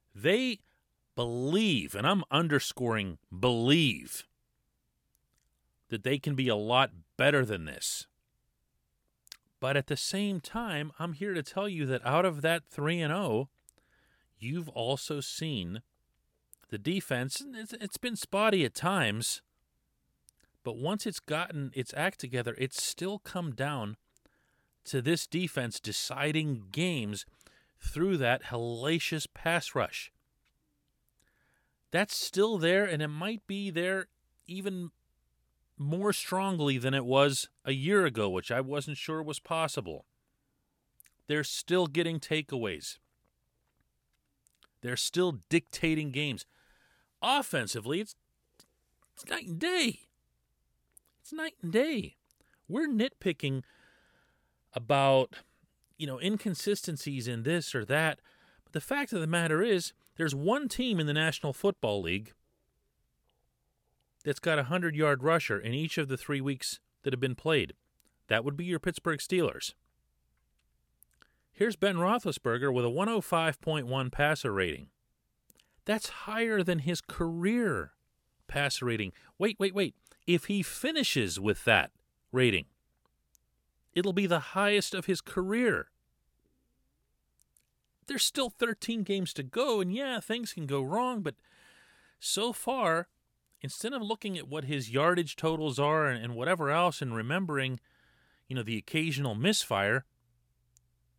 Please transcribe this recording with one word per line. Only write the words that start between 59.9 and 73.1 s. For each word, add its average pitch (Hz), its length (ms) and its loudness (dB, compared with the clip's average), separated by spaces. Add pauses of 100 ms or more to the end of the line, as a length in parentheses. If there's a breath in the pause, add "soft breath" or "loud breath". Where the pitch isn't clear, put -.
there's 156 180 0
one 226 340 0
team 233 320 0
in 151 60 2
the 147 80 0
National 156 380 0
Football 110 500 0
League 95 300 -2 (1900)
that's 143 160 -2
got 156 180 0
a 135 60 0
hundred-yard 151 580 2
rusher 147 360 2
in 113 140 -4
each 156 260 -2
of 147 100 0
the 131 80 -2
three 143 240 -4
weeks 135 380 -4 (240)
that 135 100 -2
have 123 80 -2
been 127 140 0
played. 151 380 0 (560)
That 113 160 2
would 143 120 -4
be 170 100 -4
your 170 120 0
Pittsburgh 165 400 -2
Steelers. - 540 0 (1800 soft breath)
Here's 208 240 0
Ben 196 200 2
Roethlisberger 147 760 2
with 123 120 4
a 120 60 4
one 180 180 2
oh 226 120 2